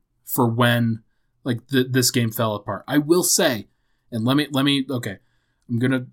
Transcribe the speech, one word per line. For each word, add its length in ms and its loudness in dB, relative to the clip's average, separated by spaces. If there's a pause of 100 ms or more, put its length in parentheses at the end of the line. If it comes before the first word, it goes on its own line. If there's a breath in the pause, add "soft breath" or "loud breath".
(240)
for 240 0
when, 540 2 (420)
like, 240 -4
th-, 220 0
this 200 2
game 200 0
fell 240 -2
apart. 340 -8
I 100 0
will 260 2
say, 440 0 (420)
and 140 -4
let 120 2
me, 140 0
let 140 0
me, 240 2
okay, 300 -6 (500)
I'm 100 -2
gonna 340 0